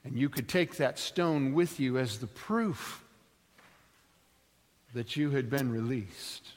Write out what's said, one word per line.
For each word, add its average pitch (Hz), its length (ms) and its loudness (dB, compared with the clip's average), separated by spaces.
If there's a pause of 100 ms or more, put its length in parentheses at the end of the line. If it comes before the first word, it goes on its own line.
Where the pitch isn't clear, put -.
And 127 140 -4
you 139 100 2
could 123 220 -4
take 180 260 2
that 139 220 2
stone 147 560 2
with 170 260 2
you 127 160 2
as 120 220 0
the 127 80 -6
proof - 720 -2 (1900)
that 117 240 -6
you 147 140 2
had 131 180 0
been 131 240 2
released. 113 840 -4